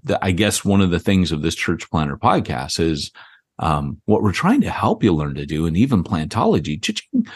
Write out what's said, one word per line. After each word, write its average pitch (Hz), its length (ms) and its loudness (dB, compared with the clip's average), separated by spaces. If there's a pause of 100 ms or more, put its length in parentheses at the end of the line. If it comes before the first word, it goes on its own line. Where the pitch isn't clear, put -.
the, - 200 -2
I 95 80 2
guess 98 340 0
one 98 160 4
of 92 100 2
the 85 80 2
things 92 320 2
of 76 100 -2
this 82 140 -2
Church - 340 -4
Planter 76 280 -2
podcast 92 640 -2
is, 80 320 -2 (480)
um, 71 460 -2
what 104 180 4
we're 101 80 2
trying 220 300 2
to 107 80 -2
help - 340 -2
you 98 100 4
learn 73 220 -2
to 71 100 -8
do, 76 220 -2
and 80 100 -2
even 113 260 2
plantology 85 800 -2
teaching, - 540 -4